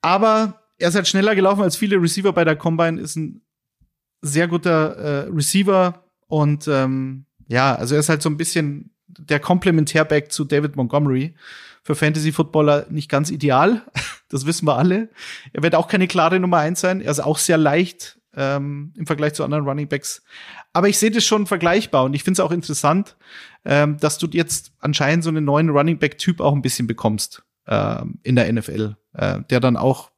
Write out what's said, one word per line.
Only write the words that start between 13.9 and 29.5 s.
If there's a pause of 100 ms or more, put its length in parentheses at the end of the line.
<laughs>
das
wissen
wir
alle. (420)
Er
wird
auch
keine
klare
Nummer
eins
sein,
er
ist
auch
sehr
leicht, (160)
ähm,
im
Vergleich
zu
anderen
Running
Backs. (500)
Aber
ich
sehe
das
schon
vergleichbar
und
ich
find's
auch
interessant, (480)
ähm,
dass
du
jetzt
anscheinend
so
einen
neuen
Running
Back-Typ
auch
ein
bisschen
bekommst, (240)
ähm,
in
der
N
F
L, (180)
äh, (100)
der